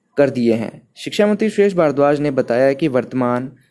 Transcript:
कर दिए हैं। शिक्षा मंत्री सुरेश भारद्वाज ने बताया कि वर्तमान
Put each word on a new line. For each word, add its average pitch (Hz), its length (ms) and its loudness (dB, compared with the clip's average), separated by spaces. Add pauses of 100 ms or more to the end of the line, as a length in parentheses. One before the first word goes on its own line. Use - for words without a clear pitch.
(180)
कर 139 140 4
दिए 117 240 0
हैं। 113 160 -6 (260)
शिक्षा - 300 -2
मंत्री 208 240 0
सुरेश 202 240 0
भारद्वाज 143 460 2
ने 147 100 -2
बताया 131 420 0
कि 143 160 -2
वर्तमान 123 640 -2 (200)